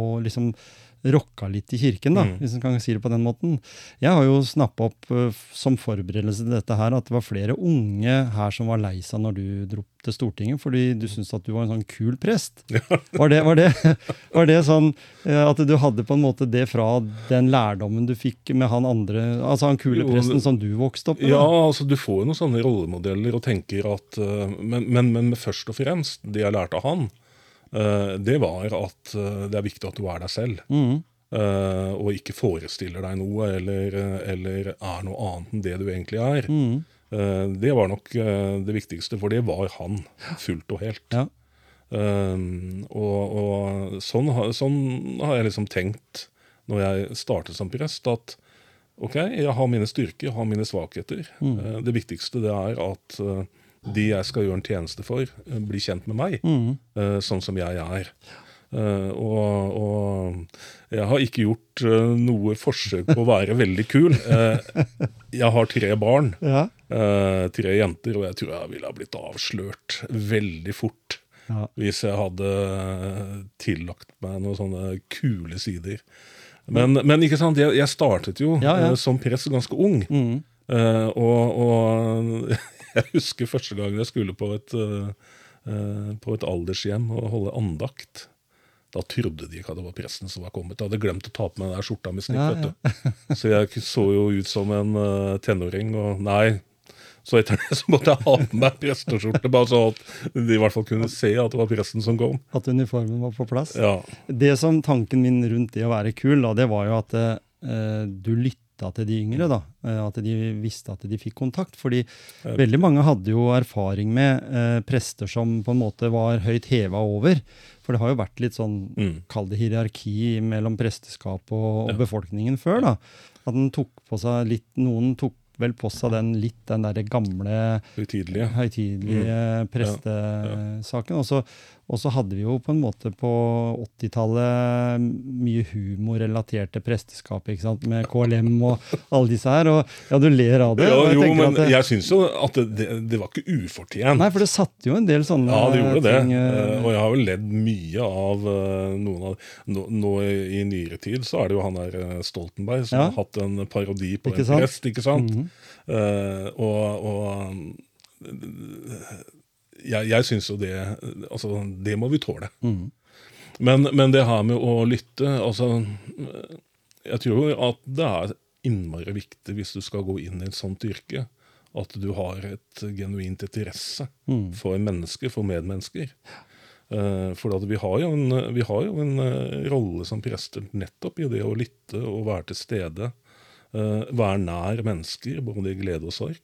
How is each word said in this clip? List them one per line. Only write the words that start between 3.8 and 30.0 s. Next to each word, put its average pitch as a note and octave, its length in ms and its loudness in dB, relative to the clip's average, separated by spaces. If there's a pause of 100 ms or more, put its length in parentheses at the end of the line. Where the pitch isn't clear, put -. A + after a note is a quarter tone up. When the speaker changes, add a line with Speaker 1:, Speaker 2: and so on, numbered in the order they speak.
Speaker 1:
Jeg C#3 120 4
har D#3 100 6
jo C3+ 180 6
snappet C3 440 0
opp, - 260 -4
eh, B2 200 2
f-, - 220 -12
som C3 240 0
forberedelse G#2 680 -4
til A#2 60 -2
dette A2+ 260 0
her, A2+ 180 2
at B2+ 120 0
det - 40 -16
var A#2 120 0
flere G#2 360 -2
unge B2+ 720 2
her G#2 220 -2
som A2+ 160 -4
var A2+ 100 0
lei F#2+ 220 -4
seg G#2+ 200 -8
når G#2+ 140 -2
du G2 320 -6
dro G2+ 180 -8 (200)
til A#2 80 -4
Stortinget, A#2 480 -4
fordi B2+ 360 0
du A2 120 -4
syntes G#2 260 -8
at F#2+ 80 -6
du G#2+ 120 -6
var A#2 100 -2
en G#2+ 60 -2
sånn A2 180 -4
kul A2+ 280 -2
prest. - 480 -2
Speaker 2:
<laughs> - 60 -20
Ja. A2+ 80 0 (400)
Speaker 1:
Var D3 120 6
det, D#3 140 8
var D#3+ 120 6
det, E3 180 8
<laughs> - 580 2
var E3 140 6
det D#3+ 180 8
sånn, D#3 300 6 (320)
eh, D3 180 6
at D3 120 6
du D3+ 200 6
hadde B2 300 4
på C#3+ 80 2
en D3 80 6
måte C3 260 2
det B2 200 2
fra A#2 320 2 (280)
den B2+ 220 6
lærdommen A2 560 2
du B2 80 -2
fikk B2+ 400 -4
med B2+ 140 4
han A#2+ 180 2
andre, A2+ 560 0
altså C3+ 240 2
han C#3+ 120 4
kule C3 280 0
Speaker 2:
Jo, - 20 2
Speaker 1:
presten B2 300 4
Speaker 2:
det A#2+ 40 2
Speaker 1:
som C3 140 2
du G#2 200 -2
vokste B2+ 340 -2
opp D3+ 100 -4
med, C#3 100 4
Speaker 2:
Ja, C#3+ 120 6
Speaker 1:
da? D#3+ 240 6
Speaker 2:
altså D3 180 0
du C#3 120 2
får G2 260 -2
jo - 40 0
noen D#3 120 -2
sånne A#2+ 240 2
rollemodeller G2 720 0
og A#2 80 -4
tenker G2+ 500 -2
at, - 260 -8
eh, G2+ 280 -2 (160)
men, A2+ 260 -2
men, B2 240 4
men A#2+ 220 2
først - 340 -6
og A2 60 -8
fremst, D3 480 -4
det G#2 200 -4
jeg G2+ 100 0
lærte F2+ 260 -2
av - 60 -2
han, C#3+ 260 -2 (640)
eh, G#2 460 0
det A2+ 200 0
var F#2 280 -2
at, G2+ 480 -8
eh, G2+ 340 -6
det G#2 80 -4
er G2+ 80 0
viktig - 240 -8
at G2 80 -12
du G#2 100 -6